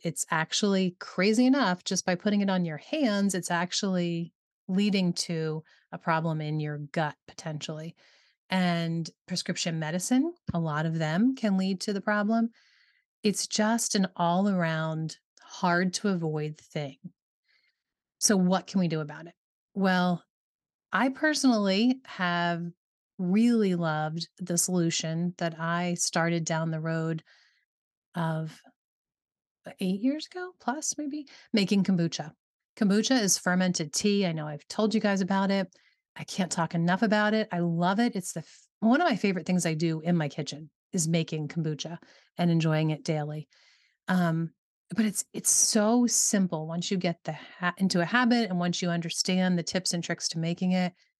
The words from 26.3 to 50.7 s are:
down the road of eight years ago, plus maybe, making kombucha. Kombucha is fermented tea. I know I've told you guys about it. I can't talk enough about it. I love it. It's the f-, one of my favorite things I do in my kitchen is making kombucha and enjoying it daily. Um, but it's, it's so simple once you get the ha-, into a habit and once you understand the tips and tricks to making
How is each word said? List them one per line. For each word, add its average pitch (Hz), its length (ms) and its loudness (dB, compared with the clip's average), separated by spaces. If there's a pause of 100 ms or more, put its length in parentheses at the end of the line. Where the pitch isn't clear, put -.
down 160 280 -2
the 160 100 -4
road 160 420 -4 (920)
of 160 480 -4 (1160)
eight 190 220 -2
years 285 240 -2
ago, 359 340 -12
plus - 380 -6
maybe, 294 300 -8 (260)
making 202 300 2
kombucha. 170 500 -2 (420)
Kombucha 220 460 2
is 190 160 2
fermented 180 560 0
tea. 202 320 2
I 170 80 0
know 156 140 -4
I've 147 200 -10
told 214 260 0
you 220 60 4
guys 202 220 2
about 196 300 2
it. 190 220 -2 (420)
I 151 100 -12
can't - 260 -4
talk 165 240 -2
enough 175 280 2
about 208 300 2
it. 220 200 0
I 175 60 -2
love 175 400 0
it. 240 160 0
It's - 180 -8
the 165 80 -8
f-, - 260 -20 (120)
one 233 200 6
of 349 80 4
my 262 80 2
favorite 180 300 0
things 180 200 2
I 160 100 0
do 160 260 0
in 175 160 2
my 156 100 0
kitchen 151 420 -8 (220)
is 160 160 0
making 160 400 -2
kombucha 160 520 -6 (380)
and 175 140 2
enjoying 160 380 2
it 151 160 -4
daily. 151 420 -4 (640)
Um, 165 420 2 (420)
but 214 120 2
it's, 202 260 -2
it's - 200 0
so 233 560 4
simple 180 600 0
once 170 240 -4
you 202 60 0
get 175 260 -2
the 151 140 -8 (220)
ha-, 175 180 0
into 185 240 2
a 165 40 2
habit 233 440 2
and 180 100 -2
once 175 220 -2
you 180 80 0
understand 180 680 0
the 165 60 -2
tips 180 300 -4
and 175 100 -4
tricks - 260 -6
to 165 100 -4
making 170 340 0